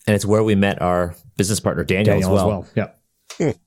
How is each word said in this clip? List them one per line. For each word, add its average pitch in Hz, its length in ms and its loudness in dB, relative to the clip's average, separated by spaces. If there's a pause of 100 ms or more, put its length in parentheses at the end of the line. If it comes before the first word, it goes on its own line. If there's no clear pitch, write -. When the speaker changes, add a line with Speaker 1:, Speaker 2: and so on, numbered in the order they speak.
Speaker 1:
And 104 80 2
it's 101 120 0
where 107 180 2
we 107 100 2
met 98 280 2
our 90 340 0 (220)
business 101 240 -2
partner, 87 240 -2
Daniel, 101 300 2
Speaker 2:
Daniel 95 220 2
Speaker 1:
as 95 60 2
well. 95 200 -2 (120)
Speaker 2:
as - 0 -
well, 101 160 -4 (480)
yeah. 156 120 0 (160)